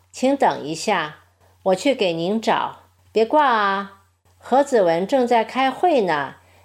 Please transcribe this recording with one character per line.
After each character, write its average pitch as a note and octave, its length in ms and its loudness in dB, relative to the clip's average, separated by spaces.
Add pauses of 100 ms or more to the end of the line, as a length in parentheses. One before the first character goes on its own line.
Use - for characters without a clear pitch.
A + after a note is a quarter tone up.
(100)
请 C4+ 260 -2
等 D3+ 280 0
一 D#3 100 -8
下， D#3+ 440 -4 (460)
我 F#3+ 100 2
去 C4 200 0
给 F#3 180 0
您 F3+ 280 -2
找。 - 400 -2 (320)
别 A3 120 2
挂 D4 220 2
啊， G3+ 600 -2 (320)
何 C4+ 260 2
子 B3 180 2
文 E3+ 240 2
正 B3+ 180 0
在 A#3 200 2
开 C4 260 -2
会 C#4+ 300 0
呢， D3 360 -2 (280)